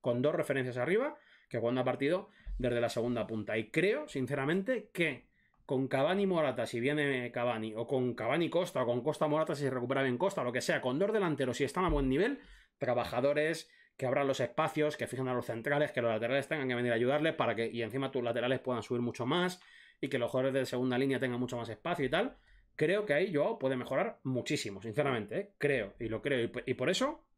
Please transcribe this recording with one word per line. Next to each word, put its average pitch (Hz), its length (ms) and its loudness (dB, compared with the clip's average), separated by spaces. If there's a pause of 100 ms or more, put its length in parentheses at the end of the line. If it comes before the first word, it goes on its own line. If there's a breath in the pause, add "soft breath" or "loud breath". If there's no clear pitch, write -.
con 123 200 0
dos 147 140 2
referencias 135 420 -2
arriba, 208 400 0 (320 loud breath)
que 120 120 -4
cuando 123 200 2
ha 123 40 2
partido 139 440 0 (300 loud breath)
desde 120 220 2
la 117 100 2
segunda 117 360 0
punta. 110 300 -4
Y 110 140 -2
creo, 214 380 0
sinceramente, 147 840 -2
que 156 360 -2 (360 soft breath)
con 135 240 -2
Cavani 170 380 2
Morata, 139 400 0
si 120 120 -4
viene 135 540 0
Cavani, 110 420 -2
o 113 120 -4
con 127 280 2
Cavani 135 360 0
Costa, 170 320 -2
o 117 40 0
con 120 160 0
Costa 151 260 0
Morata, 156 260 2
si 139 80 -4
se 135 80 2
recupera 127 320 0
bien 123 160 2
Costa, 175 260 0
lo 123 80 -2
que 123 80 0
sea, 143 220 0
con 131 160 0
dos 202 140 2
delanteros, 147 440 0
si 139 80 2
están 180 220 0
a - 20 4
buen 139 200 2
nivel, 190 320 2 (360 loud breath)
trabajadores, 139 920 0 (260 soft breath)
que - 80 -6
abran 139 220 2
los 135 140 2
espacios, 151 580 0
que 117 80 -2
fijen 131 200 -4
a 127 60 0
los 120 140 -2
centrales, 143 440 0
que 123 120 -2
los 117 80 2
laterales 117 360 0
tengan 143 220 -2
que 123 60 0
venir 120 180 2
a 117 40 4
ayudarles 147 360 2
para 117 240 0
que, 117 100 0
y 117 140 -4
encima 127 300 -2
tus 131 120 -2
laterales 120 380 0
puedan 123 220 -2
subir 123 180 -2
mucho 120 240 -2
más 175 380 0 (360 loud breath)
y 135 100 -6
que 127 100 -2
los 120 120 0
jugadores 131 220 0
de 131 140 0
segunda 123 320 0
línea 135 200 2
tengan 123 220 -2
mucho 123 160 -4
más 113 140 -8
espacio 160 340 -4
y 123 60 0
tal, 185 260 0 (380 soft breath)
creo 196 320 2
que 143 80 2
ahí 180 200 2
Joao 170 240 2
puede 131 200 0
mejorar 139 460 -2
muchísimo, 110 580 -2
sinceramente, 120 560 0
¿eh? - 180 -6
Creo, 131 420 0
y 113 120 -4
lo 110 100 -4
creo, 135 240 0
y, 123 260 -4
y 127 40 4
por 131 160 0
eso 262 340 0 (140)